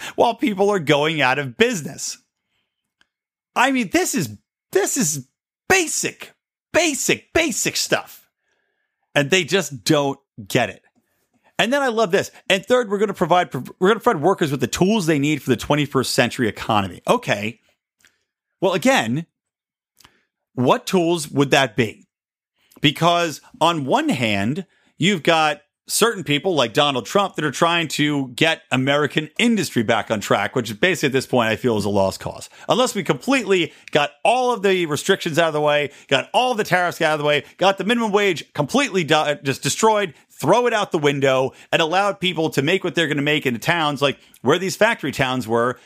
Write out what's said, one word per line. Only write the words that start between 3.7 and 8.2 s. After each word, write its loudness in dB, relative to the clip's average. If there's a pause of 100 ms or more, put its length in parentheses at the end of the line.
mean, 0
this 0
is, -4 (360)
this 0
is -2 (400)
basic, -2 (400)
basic, -2
basic -2
stuff. -6 (840)